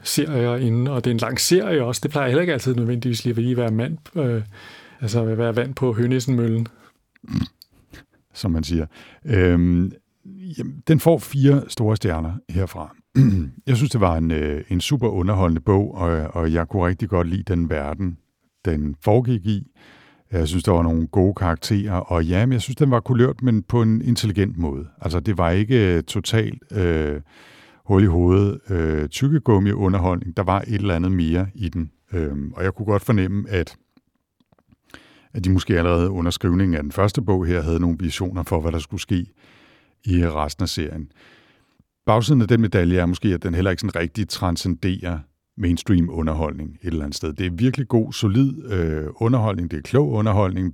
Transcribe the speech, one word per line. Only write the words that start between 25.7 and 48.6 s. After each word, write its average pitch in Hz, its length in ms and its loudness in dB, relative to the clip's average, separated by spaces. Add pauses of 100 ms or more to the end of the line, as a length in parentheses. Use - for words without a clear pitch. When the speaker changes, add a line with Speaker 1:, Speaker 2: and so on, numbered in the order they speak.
Speaker 2:
øh, 76 60 0
totalt, 107 680 -4
øh, 80 500 0 (640)
hul 98 180 4
i - 20 6
hovedet, 92 540 4 (100)
øh, 78 400 0
tykkegummi-underholdning. 98 1300 0
Der 101 60 -2
var 92 180 2
et 113 120 -6
eller 98 220 0
andet 90 160 0
mere 87 440 0
i 104 140 -6
den. 80 220 -6 (220)
Øhm, 73 420 -4
og 87 80 -8
jeg 95 100 -10
kunne 107 120 -10
godt 101 180 0
fornemme, 101 460 -2
at, 90 260 -4 (1600)
at 101 120 -6
de 92 40 2
måske 92 280 2
allerede 87 320 2
under 87 220 -2
skrivningen 90 440 2
af 73 80 -4
den 73 80 -8
første 104 300 0
bog 92 240 2
her, 87 160 0
havde 82 180 0
nogle 85 200 0
visioner 90 440 -4
for, 85 180 0
hvad 82 100 -2
der 82 80 -4
skulle 90 220 -10
ske 87 240 -2 (800)
i 87 220 2
resten 76 360 -4
af 90 60 -4
serien. 78 420 -8 (920)
Bagsiden 117 360 4
af 104 60 2
den 113 140 4
medalje 90 380 2
er 87 60 2
måske, 90 280 0
at 85 100 -4
den 90 100 -2
heller 92 180 0
ikke 87 100 -4
sådan 101 140 -6
rigtig 87 340 -4
transcenderer 90 920 -4 (380)
mainstream 87 520 2
underholdning 78 600 -4 (120)
et 92 60 -8
eller 82 160 -4
andet 73 120 -8
sted. 78 180 -6
Det 92 120 -6
er 90 60 -4
virkelig 120 360 -2
god, 113 260 0
solid, 127 580 0